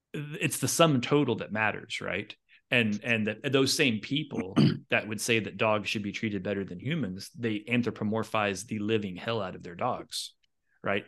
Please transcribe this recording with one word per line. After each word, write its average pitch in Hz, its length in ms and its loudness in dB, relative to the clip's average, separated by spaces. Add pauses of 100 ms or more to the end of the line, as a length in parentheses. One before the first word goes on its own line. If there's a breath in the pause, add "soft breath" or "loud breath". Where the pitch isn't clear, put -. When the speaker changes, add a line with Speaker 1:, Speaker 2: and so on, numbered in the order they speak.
(140)
Speaker 1:
It's 151 440 -4
the 131 100 0
sum 151 320 6
total 135 360 4
that 87 160 -6
matters, 107 480 -2
right? 95 340 -4 (360 soft breath)
And, 110 340 4
and 113 220 0
that 110 260 -4
those 135 240 4
same 120 240 2
people 104 560 -6 (160)
Speaker 2:
<clears throat> - 180 -10
Speaker 1:
that 104 160 2
would 107 140 -6
say 117 200 2
that 95 180 -6
dogs 107 300 2
should 107 140 -2
be 101 100 -4
treated 101 300 -2
better 98 220 -2
than 90 160 -10
humans, 98 580 -6
they 110 300 -4
anthropomorphize 107 1000 0
the 107 120 -4
living 104 380 0
hell 113 260 -4
out 90 120 -6
of - 80 -14
their 90 120 -12
dogs, 92 580 -6 (500)
right? 101 260 -2